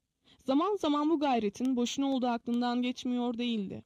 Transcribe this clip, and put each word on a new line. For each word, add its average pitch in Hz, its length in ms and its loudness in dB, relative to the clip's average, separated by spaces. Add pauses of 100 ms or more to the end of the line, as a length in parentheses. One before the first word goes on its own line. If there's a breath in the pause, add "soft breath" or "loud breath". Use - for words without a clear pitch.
(440 soft breath)
Zaman 330 320 2
zaman 302 340 2
bu 320 100 2
gayretin 247 560 0
boşuna 269 380 0
olduğu 254 140 0
aklından 240 540 0
geçmiyor 247 560 -2
değildi. 220 480 -4